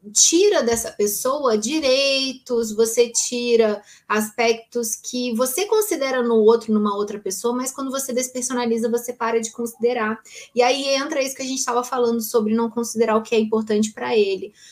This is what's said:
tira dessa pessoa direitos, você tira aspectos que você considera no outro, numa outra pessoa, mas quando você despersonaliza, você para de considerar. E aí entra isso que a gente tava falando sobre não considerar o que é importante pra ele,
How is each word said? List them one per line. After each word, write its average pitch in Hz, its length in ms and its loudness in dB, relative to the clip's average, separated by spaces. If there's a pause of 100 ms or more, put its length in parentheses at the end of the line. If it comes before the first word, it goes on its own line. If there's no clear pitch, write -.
(140)
tira 359 500 4
dessa 226 280 0
pessoa 240 640 0
direitos, 262 1160 0
você 226 360 2
tira 233 720 2 (260)
aspectos 226 880 -2
que 247 380 -6
você 254 320 -2
considera 302 560 0
no 233 140 0
outro, 220 380 4
numa 208 220 2
outra 208 240 -4
pessoa, 214 360 -4
mas 254 160 -4
quando 269 200 -8
você 262 220 -6
despersonaliza, 247 760 -2
você 233 240 -4
para 226 280 -2
de 226 100 -8
considerar. 226 680 -2 (340)
E 233 80 0
aí 269 340 2
entra 285 260 -2
isso 269 140 -4
que 269 60 -12
a 262 40 -6
gente 262 180 -4
tava 247 200 0
falando 240 380 0
sobre 220 320 0
não 233 160 0
considerar 226 460 -2
o 220 60 2
que 226 140 -4
é 220 40 4
importante 220 540 0
pra 247 220 -4
ele, 196 380 0 (180)